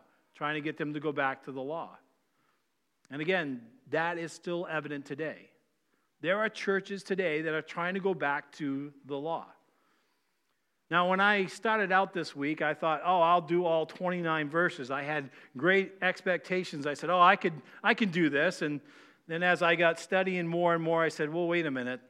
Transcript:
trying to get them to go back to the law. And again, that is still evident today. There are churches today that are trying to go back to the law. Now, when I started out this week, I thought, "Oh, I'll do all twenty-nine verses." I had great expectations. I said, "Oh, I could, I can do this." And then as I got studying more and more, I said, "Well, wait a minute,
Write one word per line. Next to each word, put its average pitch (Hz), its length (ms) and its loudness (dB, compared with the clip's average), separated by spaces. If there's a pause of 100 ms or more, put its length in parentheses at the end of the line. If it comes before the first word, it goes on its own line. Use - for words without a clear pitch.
(340)
trying 151 220 -4
to 151 40 -4
get 151 160 -4
them 151 160 -4
to 151 80 -8
go 151 120 -2
back 135 320 -2
to 139 80 -10
the 131 100 -8
law. 139 340 -10 (1120)
And 147 120 -8
again, 151 400 -2 (280)
that 165 280 -2
is 165 120 -8
still 175 400 -6
evident 147 360 -6
today. 139 420 -10 (720)
There 180 180 0
are 214 120 0
churches 196 520 -4
today 170 400 -2
that 156 120 -2
are 156 80 -2
trying 175 320 -4
to 196 60 -4
go 190 120 0
back 147 440 -4
to 143 360 -4 (140)
the 143 100 -6
law. 151 300 -6 (1400)
Now, 180 180 4
when 185 120 2
I 202 260 4
started 220 440 -2
out 190 220 2
this 165 240 -6
week, 147 240 -4
I 151 140 0
thought, 156 280 0
"Oh, 175 200 4
I'll 175 180 6
do 170 240 0
all 160 220 2
twenty-nine 165 640 -2
verses." 160 400 0
I 139 120 -4
had 147 280 -4 (260)
great 190 360 2 (100)
expectations. 180 840 -2
I 147 60 -2
said, 151 160 -6
"Oh, 180 100 4
I 180 160 10
could, 180 200 0 (280)
I 220 120 4
can 220 160 0
do 165 180 4
this." 147 320 2
And 147 180 -2 (480)
then 165 160 -6
as 180 200 4
I 170 120 6
got 165 240 4
studying 185 480 0
more 170 280 2
and 165 100 0
more, 165 180 2
I 160 60 4
said, 156 240 -2
"Well, 175 140 0
wait 170 180 0
a 151 60 -2
minute, 127 400 -6